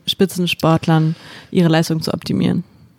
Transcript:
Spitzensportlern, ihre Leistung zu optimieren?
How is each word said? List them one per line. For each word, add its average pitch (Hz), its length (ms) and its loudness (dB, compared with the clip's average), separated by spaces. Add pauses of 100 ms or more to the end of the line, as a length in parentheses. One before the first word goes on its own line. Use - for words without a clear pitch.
Spitzensportlern, 165 1080 0 (340)
ihre 170 180 2
Leistung 160 320 0
zu - 140 -6
optimieren? - 500 -2 (340)